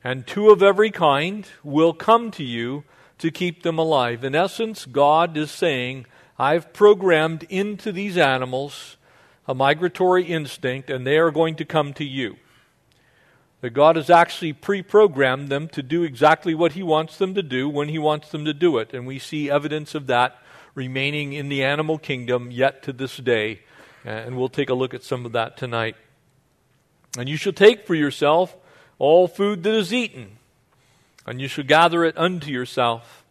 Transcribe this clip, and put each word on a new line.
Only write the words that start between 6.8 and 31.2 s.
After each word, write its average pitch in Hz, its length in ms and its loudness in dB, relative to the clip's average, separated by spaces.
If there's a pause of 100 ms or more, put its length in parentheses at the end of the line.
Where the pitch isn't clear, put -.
into 202 500 -6
these 190 240 -6
animals 131 800 -2 (500)
a 135 80 -4
migratory 175 680 2
instinct, 139 680 -6
and 127 160 -6
they 147 100 2
are 165 140 4
going 160 240 0
to 156 100 -8
come 143 300 -2
to 147 100 -8
you." 131 320 -8 (1200)
That 123 100 -8
God 151 240 4
has 160 140 -4
actually 170 440 4
pre-programmed 143 960 2
them 147 200 -4
to 151 120 -10
do 160 220 -2
exactly 151 500 2
what 160 200 0
he 185 100 -10
wants 156 340 -2
them 190 160 -4
to 196 80 -2
do 131 260 -4
when 147 220 -4
he 160 80 -6
wants 151 320 -2
them 151 160 -10
to 151 80 -4
do 147 240 0
it. 110 160 -4
And 123 140 -10
we 135 100 -12
see 147 320 -6
evidence 147 460 -4
of 143 120 -8
that 123 300 0 (380)
remaining 139 580 -6
in 143 160 -10
the 139 140 -2
animal 151 340 -2
kingdom 123 540 -6
yet 127 320 0
to 139 100 -10
this 131 240 -10
day. 113 440 -2 (440)
And 113 320 -10
we'll 127 120 -2
take 131 200 -4
a 127 60 0
look 127 180 -4
at 123 100 -14
some 123 220 -6
of 117 60 -12
that 117 260 -4
tonight. 117 380 -6 (1200)
"And 123 100 -10
you 151 80 -8
shall 190 160 -4
take 214 340 6
for 175 100 -2
yourself 151 600 0 (440)
all 165 280 6
food 196 360 -4
that 214 100 0
is 196 180 0
eaten, 131 460 -6 (880)